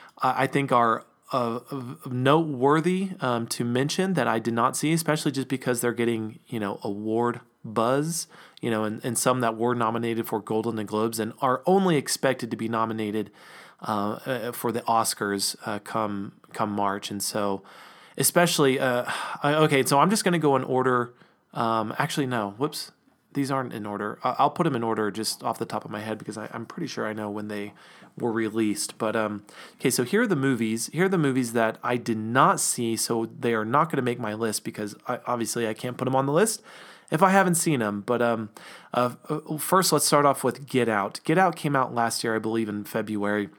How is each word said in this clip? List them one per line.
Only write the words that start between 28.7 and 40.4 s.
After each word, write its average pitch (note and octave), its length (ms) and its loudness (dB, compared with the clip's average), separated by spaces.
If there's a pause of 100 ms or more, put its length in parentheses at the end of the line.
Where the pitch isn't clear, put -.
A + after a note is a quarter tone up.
But, A2 180 0
um, G#2 300 -2 (300)
okay, - 140 0
so B2 140 2
here G3+ 200 2
are B3+ 40 2
the G3 80 2
movies. A2+ 580 0
Here E3 120 2
are F#3+ 40 2
the F#3+ 80 2
movies C3 360 0
that A2+ 280 2
I B2 160 0
did A2+ 200 -2
not C3+ 420 4
see, A#2 380 -2
so A2+ 280 -2
they A#2 280 -2
are A2 120 0
not D3 240 2
gonna C#3+ 120 0
make A#2+ 180 -2
my A2 140 -4
list A2 300 -4
because G#2 320 -8 (120)
I, B2 180 -4
obviously A#2 420 -2
I G#2+ 60 -4
can't B2 240 -8
put B2+ 100 -2
'em C3 80 2
on C3+ 120 2
the C#3 60 0
list G#3+ 280 2 (480)
if D3+ 140 4
I F#3 80 6
haven't F#3 240 6
seen D#3 260 2
'em. G#2 200 0
But, A#2+ 200 0
um, A2+ 280 0 (440)
uh, B2 180 0 (160)
uh, D#3 300 -4
first, F3+ 340 2
let's D3+ 140 4
start D3 200 6
off C#3 180 2